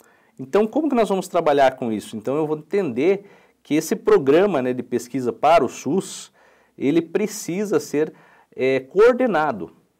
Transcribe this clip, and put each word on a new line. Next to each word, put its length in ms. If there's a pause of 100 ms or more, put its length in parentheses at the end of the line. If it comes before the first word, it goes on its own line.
(380)
Então, 300
como 200
que 60
nós 140
vamos 180
trabalhar 480
com 160
isso? 260
Então, 200
eu 100
vou 100
entender 680 (360)
que 140
esse 220
programa, 640
né, 100
de 120
pesquisa 480
para 320
o 40
sus, 600 (480)
ele 240
precisa 760
ser, 340 (400)
é, 240
coordenado 960 (280)